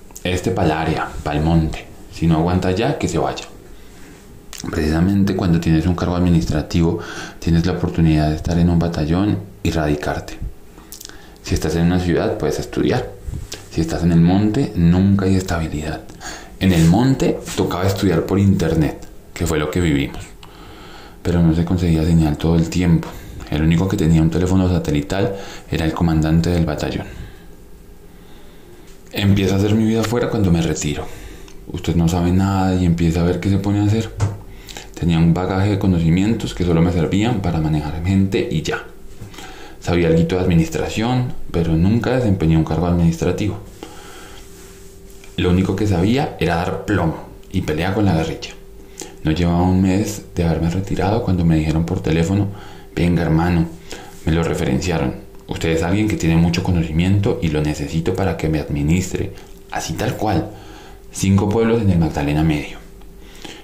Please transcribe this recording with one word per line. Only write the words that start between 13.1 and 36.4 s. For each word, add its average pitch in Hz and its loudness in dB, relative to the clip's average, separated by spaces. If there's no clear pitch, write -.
Si - -4
estás 80 -2
en 85 4
el 82 6
monte, 101 4
nunca 95 4
hay 95 4
estabilidad. 78 -4
En 95 4
el 82 6
monte 127 4
tocaba 92 0
estudiar 92 2
por 98 2
internet, 82 2
que 87 -4
fue 80 0
lo 76 -2
que 90 0
vivimos. 71 0
Pero 85 2
no 82 6
se 85 2
conseguía 85 2
señal 78 4
todo 82 2
el 82 2
tiempo. 85 2
El 76 0
único 85 2
que 95 -2
tenía 80 4
un 80 4
teléfono 90 2
satelital 90 -2
era 80 -2
el 80 0
comandante 82 2
del 85 2
batallón. 73 -4
Empiezo 98 2
a 98 2
hacer 104 4
mi 113 4
vida 110 2
afuera 120 0
cuando 101 0
me 82 4
retiro. 76 -4
Usted - -4
no 170 4
sabe 87 2
nada 95 2
y 90 2
empieza 85 2
a 85 2
ver 87 2
qué 95 0
se 98 2
pone 101 0
a 101 2
hacer. 110 0
Tenía 82 2
un 82 6
bagaje 95 0
de 98 0
conocimientos 95 2